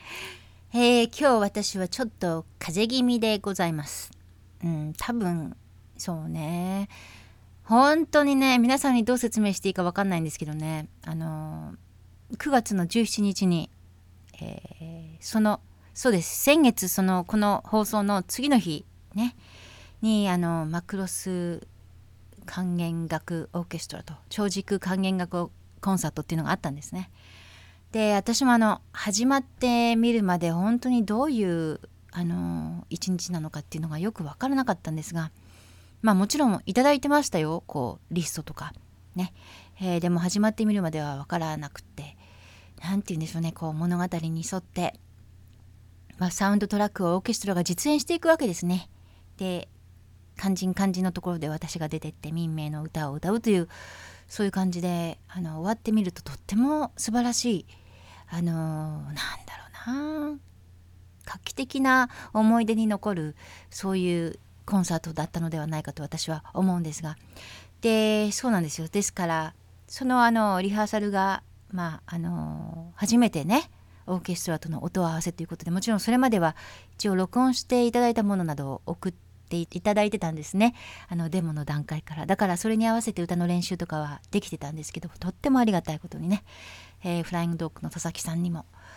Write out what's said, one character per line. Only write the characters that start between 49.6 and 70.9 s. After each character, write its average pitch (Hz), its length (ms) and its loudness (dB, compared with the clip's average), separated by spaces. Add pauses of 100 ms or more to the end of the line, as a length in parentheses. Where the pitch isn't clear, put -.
肝 196 200 0
心 185 180 -2
肝 196 180 0
心 185 120 -2
の 180 80 0
と 180 80 -8
こ 175 100 -4
ろ 170 80 -2
で 151 100 -4
私 160 300 -6
が 156 100 -4
出 156 120 -6
て 156 80 -10
っ 151 40 -12
て 151 200 -12
民 165 220 -4
名 151 160 -6
の 151 120 -6
歌 156 280 -6
を 139 40 -6
歌 160 180 -2
う 233 80 2
と 226 100 2
い 196 80 6
う、 165 100 0 (600)
そ - 140 -6
う 202 40 2
い - 20 2
う 190 40 -6
感 190 180 0
じ 175 120 -6
で、 170 360 -4 (100)
あ 185 120 -10
の、 160 200 -8
終 165 40 -6
わ 208 80 0
っ 226 40 -2
て 226 160 -4
み 214 100 4
る 180 100 -2
と - 100 -14
と - 100 -12
っ - 60 -14
て - 180 -4
も 294 400 2
素 - 160 -4
晴 240 100 2
ら 240 100 0
し 233 280 0
い、 - 60 -16 (600)
あ 170 140 -4
の、 170 100 0
な 156 600 -4
ん - 20 -10
だ 143 80 -6 (640)
ろ 233 60 -4
う 302 400 -4
な、 285 60 -10 (840)
画 - 200 -14
期 - 100 -12
的 269 260 -4
な 262 280 6 (240)
思 220 280 6
い 226 60 0
出 220 80 2
に 220 120 2
残 208 280 0
る、 156 220 -4 (340)
そ 190 220 -4
う 190 60 2
い 175 280 2
う - 120 -8 (280)
コ 202 120 2
ン 180 60 4
サ 170 120 0
ー - 20 2
ト 165 140 -8
だ 156 120 -4
っ - 60 -8
た 170 100 -6
の 165 100 -2
で 160 80 -4
は 151 80 -4
な 160 120 -2
い 156 40 -6
か 143 100 -10
と 156 100 -10
私 156 280 -6
は 156 220 -6
思 190 220 2
う 175 60 -2
ん - 20 -2
で 156 100 -6
す 160 100 -10
が。 156 140 -8 (640)
で、 214 520 2
そ 254 160 -4
う - 20 4
な 196 100 4
ん - 20 2
で 151 80 -2
す 165 100 -10
よ。 160 80 -6
で 202 140 0
す - 100 -2
か 180 140 -2
ら、 160 280 -2 (320)
そ - 180 -10
の、 254 200 6
あ 233 60 8
の、 208 300 4
リ 196 100 0
ハ 214 140 0
ー - 20 -4
サ 214 120 0